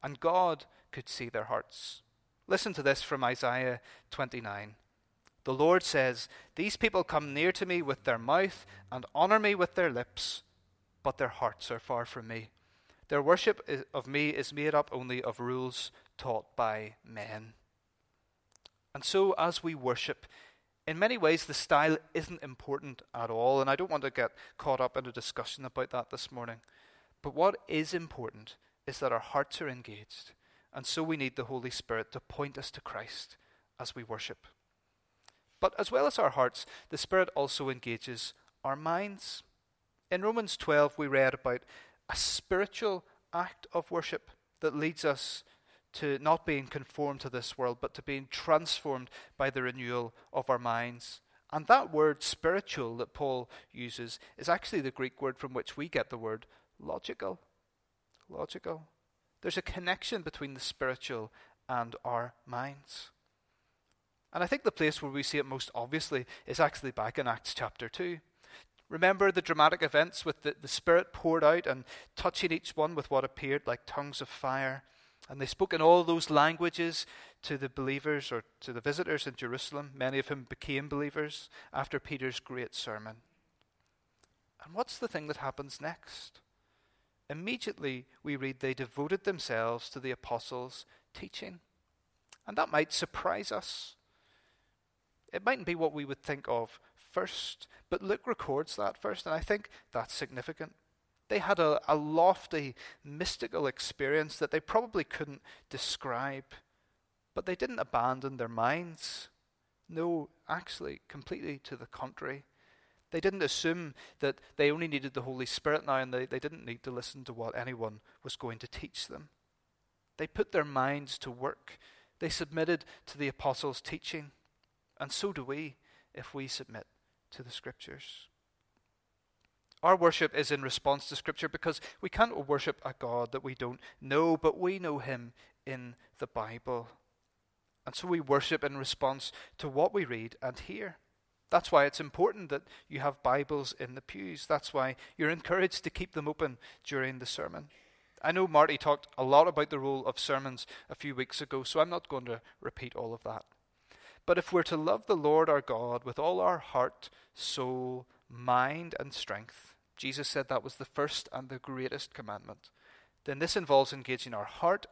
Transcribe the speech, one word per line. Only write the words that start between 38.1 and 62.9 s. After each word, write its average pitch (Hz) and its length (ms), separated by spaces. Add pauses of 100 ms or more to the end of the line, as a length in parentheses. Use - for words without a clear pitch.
our 135 140
minds. 180 640 (680)
In 180 120
Romans 220 340
twelve, 147 400
we 147 120
read 135 260
about 127 280 (460)
a - 60
spiritual - 880 (280)
act 175 400
of 175 180
worship 165 400 (300)
that 151 160
leads 156 280
us - 380 (520)
to 143 240
not 156 260
being 139 220
conformed 139 540
to 131 100
this 123 260
world, 123 240
but - 140
to - 80
being 135 280
transformed 151 800 (300)
by 135 100
the 131 140
renewal 123 520 (160)
of 135 200
our 123 80
minds. 120 640 (280)
And 151 180
that 254 220
word 151 320
spiritual 151 760
that - 160
Paul 131 340 (240)
uses 120 480 (160)
is 135 120
actually 170 340
the 131 80
Greek 131 320
word 135 160
from 127 160
which - 200
we 143 140
get 120 220
the 120 80
word 110 260 (340)
logical. - 640 (880)
Logical. 160 600 (520)
There's 180 160
a 185 60
connection 185 580
between 143 320
the 135 80
spiritual 123 720 (340)
and 117 380
our 120 300 (100)
minds. 135 640 (1200)